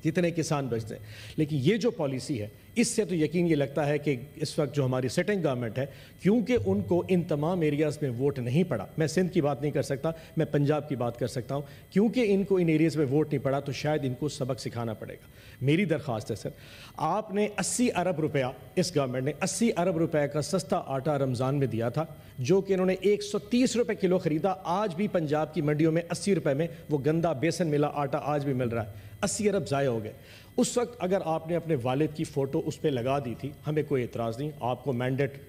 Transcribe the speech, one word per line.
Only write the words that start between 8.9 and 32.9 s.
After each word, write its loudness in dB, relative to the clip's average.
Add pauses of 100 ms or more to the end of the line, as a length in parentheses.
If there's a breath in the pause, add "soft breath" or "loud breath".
मैं 2
सिंध 2
की 2
बात 0
नहीं 0
कर 0
सकता, -2 (240 loud breath)
मैं 2
पंजाब 2
की -4
बात -2
कर -2
सकता -4
हूँ, -4 (280 loud breath)
क्योंकि 4
इनको 4
इन 4
एरियाज़ 4
में 4
वोट 2
नहीं 0
पड़ा, 0
तो -6
शायद -2
इनको -2
सबक -4
सिखाना -4
पड़ेगा। -14 (340 loud breath)
मेरी 4
दरख्वास्त -2
है -2
सर, -8 (460 loud breath)
आपने 0
अस्सी 0
अरब 0
रुपया, 0 (240)
इस 0
गवर्नमेंट 0
ने -2
अस्सी 0
अरब 2
रुपए 2
का -2
सस्ता -2
आटा -2
रमज़ान 0
में 2
दिया -2
था, -4 (220 loud breath)
जो 4
कि 0
इन्होंने 2
एक 4
सौ -4
तीस 2
रुपये 0
किलो 2
ख़रीदा। 0
आज -2
भी -2
पंजाब 0
की 0
मंडियों 4
में 2
अस्सी 2
रुपये 2
में 0 (220 loud breath)
वो 2
गंदा 2
बेसन 0
मिला 2
आटा -2
आज -2
भी 0
मिल 0
रहा -2
है। -12 (320 loud breath)
अस्सी 0
अरब 0
ज़ाया 0
हो 0
गए। -8 (460 loud breath)
उस 2
वक्त -4
अगर 0
आपने -2
अपने 0
वालिद 0
की -4
फ़ोटो -2
उस -4
पर 0